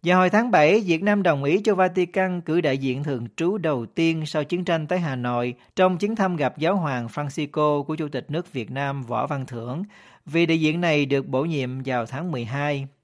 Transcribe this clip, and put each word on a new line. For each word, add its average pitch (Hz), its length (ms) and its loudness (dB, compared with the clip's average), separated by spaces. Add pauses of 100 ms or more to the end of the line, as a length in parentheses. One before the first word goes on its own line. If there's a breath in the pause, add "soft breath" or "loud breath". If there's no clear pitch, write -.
Vào 175 140 4
hồi 185 120 6
tháng 226 220 4
bảy, 180 300 8
Việt 175 220 0
Nam 208 200 2
đồng 147 200 2
ý 165 200 2
cho 214 120 4
Vatican 180 680 0
cử 170 200 0
đại 139 160 0
diện 135 260 -2
thường 127 320 -4
trú 180 220 -2
đầu 151 280 -2
tiên 165 400 0
sau 151 180 -2
chiến 170 220 -4
tranh 160 220 -2
tới 180 120 0
Hà 151 160 -2
Nội 123 380 -2 (220 soft breath)
trong 185 220 4
chuyến 208 180 -2
thăm 190 200 0
gặp 143 220 -2
Giáo 160 180 0
hoàng 135 320 -2
Francisco 147 760 -2
của 151 120 -6
Chủ 151 120 -4
tịch 139 240 -6
nước 170 220 -6
Việt 117 180 -6
Nam 139 320 -4
Võ 120 240 -4
Văn 139 180 -4
Thưởng. 127 380 -8 (420 loud breath)
Vị 165 200 0
đại 165 140 2
diện 156 220 2
này 151 240 2
được 139 220 0
bổ 135 140 0
nhiệm 135 440 -4
vào 123 200 -2
tháng 160 260 -6
mười 123 140 -4
hai. 143 420 -4 (160)